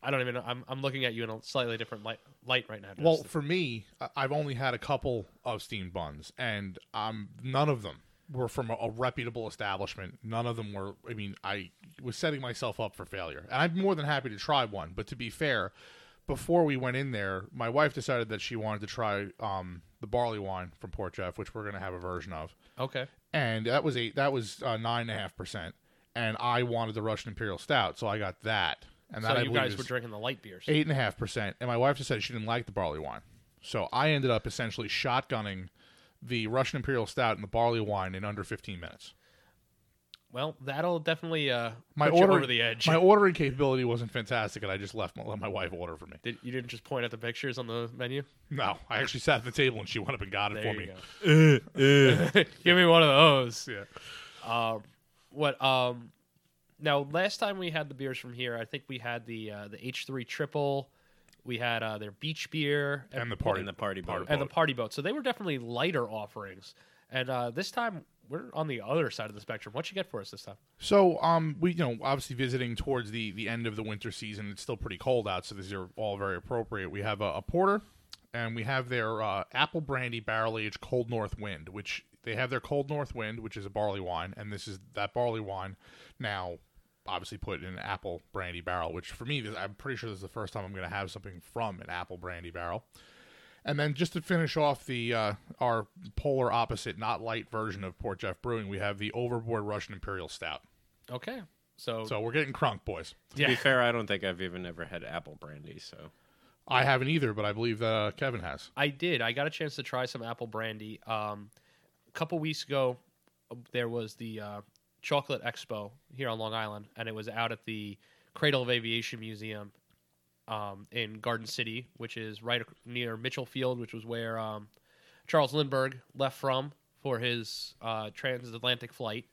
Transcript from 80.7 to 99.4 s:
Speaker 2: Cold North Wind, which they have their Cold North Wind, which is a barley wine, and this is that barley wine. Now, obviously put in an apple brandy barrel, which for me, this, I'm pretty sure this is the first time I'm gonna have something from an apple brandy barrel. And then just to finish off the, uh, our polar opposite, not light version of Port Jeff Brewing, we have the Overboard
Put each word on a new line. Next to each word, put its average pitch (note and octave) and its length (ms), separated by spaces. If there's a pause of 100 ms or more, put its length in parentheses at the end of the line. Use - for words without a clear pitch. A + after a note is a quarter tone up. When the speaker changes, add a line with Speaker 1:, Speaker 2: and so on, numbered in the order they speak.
Speaker 2:
Cold B2 280
North A2 300
Wind, F#2 300
which G2 360 (200)
they A#2 100
have B2 160
their C3 80
Cold C#3+ 320
North D3 240
Wind, A2+ 240
which A2 180
is G2+ 80
a G2 60
barley G2+ 300
wine, F2+ 360
and G#2 160
this G2+ 140
is G2 140 (140)
that G2+ 200
barley A#2+ 240
wine. F#2+ 380 (420)
Now, F#2+ 400 (480)
obviously F#2 320
put F#2+ 220
in E2+ 60
an F#2 120
apple F#2 440 (100)
brandy F2 280
barrel, E2+ 320
which E2+ 200
for - 120
me, C#3 160
this, G#2+ 160
I'm G2 180
pretty C3+ 240
sure A#2 120
this G2+ 60
is F#2 60
the G2 60
first G#2+ 240
time G#2 120
I'm G2 100
gonna F#2 140
have G2 240
something F#2+ 280 (120)
from G#2+ 280
an E2+ 80
apple F2 280
brandy F2 340
barrel. F2 320 (840)
And C#3+ 160
then D3+ 140
just E3 180
to F3 80
finish E3 360
off D3 300
the, A#2+ 260
uh, A2 200 (280)
our A#2 280 (260)
polar C3 380
opposite, A2+ 460
not G#2+ 220
light A2+ 300
version G#2+ 320
of F#2 160
Port G2 220
Jeff F#2+ 200
Brewing, A2+ 280
we G2 100
have G2+ 200
the G#2 140
Overboard A#2 520